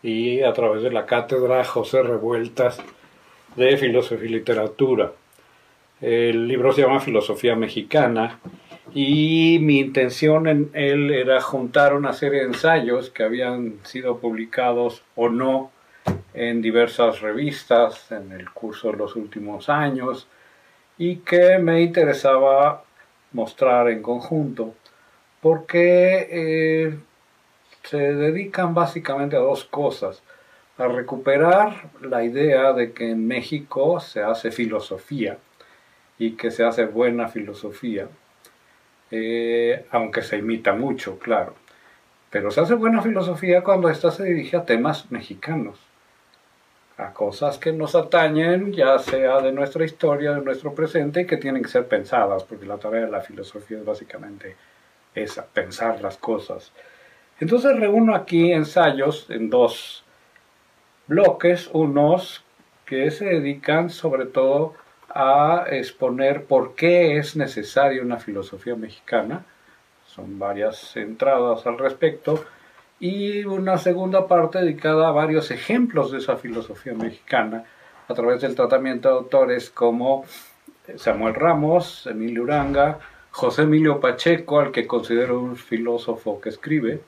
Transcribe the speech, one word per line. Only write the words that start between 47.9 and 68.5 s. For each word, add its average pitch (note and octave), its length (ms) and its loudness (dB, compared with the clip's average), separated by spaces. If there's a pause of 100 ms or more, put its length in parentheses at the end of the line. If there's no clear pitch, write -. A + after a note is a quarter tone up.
atañen, E3 800 2
ya C3+ 240 4
sea C3+ 420 2
de C3+ 120 0
nuestra C#3+ 340 -2
historia, D3 460 0
de C#3+ 100 -4
nuestro C3+ 320 -6
presente, D#3 480 -2
y F3+ 40 -4
que F3 120 -2
tienen C3 240 -4
que A2 80 -8
ser B2 180 0
pensadas, G2 560 -2
porque G2 220 -16
la G2+ 100 -8
tarea A2 300 -4
de G#2 40 -8
la G2+ 120 -6
filosofía G#2 560 -14
es G#2 80 -12
básicamente G#2 680 -12 (600)
esa, G#2+ 320 -10
pensar G#2+ 560 -6
las F#2+ 160 -8
cosas. - 540 -8 (680)
Entonces B3 400 2
reúno A3 340 4
aquí F3 380 2
ensayos D3+ 760 0
en A2+ 180 -4
dos - 560 0 (1040)
bloques, F3+ 640 2
unos D3+ 720 2 (400)
que C3+ 260 -2
se G3+ 140 -10
dedican D#3 640 0
sobre C3+ 380 -4
todo C3+ 480 0 (340)
a C#3+ 640 2
exponer C3+ 720 -2
por C3 300 0
qué E3+ 420 4
es D3 180 -4
necesaria C3+ 680 0
una A#2+ 160 -6
filosofía G2+ 580 -10